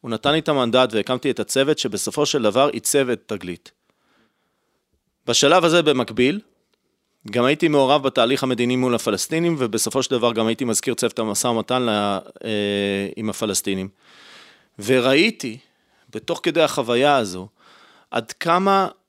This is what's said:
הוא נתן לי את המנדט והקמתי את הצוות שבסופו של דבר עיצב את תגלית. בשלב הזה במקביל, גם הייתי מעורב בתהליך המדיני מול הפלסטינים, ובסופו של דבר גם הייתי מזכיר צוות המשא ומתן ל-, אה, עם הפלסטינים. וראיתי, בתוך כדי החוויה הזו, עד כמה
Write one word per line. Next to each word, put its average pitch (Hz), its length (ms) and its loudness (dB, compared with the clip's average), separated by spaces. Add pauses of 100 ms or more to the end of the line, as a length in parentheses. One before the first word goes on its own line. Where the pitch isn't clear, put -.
הוא 120 100 -10
נתן 127 220 0
לי 160 60 2
את 156 100 -4
המנדט 127 440 2
והקמתי 123 380 -2
את 113 100 -4
הצוות 139 380 0
שבסופו 143 480 -2
של 135 160 -2
דבר 113 260 4
עיצב 127 420 0
את 113 160 -2
תגלית. 90 440 -10 (1600)
בשלב 147 380 4
הזה 170 180 4
במקביל, 131 580 0 (920)
גם 120 140 0
הייתי 156 240 2
מעורב 143 340 4
בתהליך 127 400 0
המדיני 123 340 0
מול 127 180 0
הפלסטינים, 160 640 -2
ובסופו 117 440 -2
של - 80 -4
דבר 120 220 2
גם 110 140 0
הייתי 113 180 -2
מזכיר 113 300 -2
צוות - 240 -4
המשא 110 280 -4
ומתן 123 360 -2
ל-, 120 60 0 (560)
אה, 101 720 -2
עם 110 140 -6
הפלסטינים. 95 580 -4 (920)
וראיתי, 131 800 0 (520)
בתוך 165 320 -8
כדי 165 200 0
החוויה 139 540 2
הזו, 95 320 -4 (600)
עד - 220 -6
כמה 190 560 2 (200)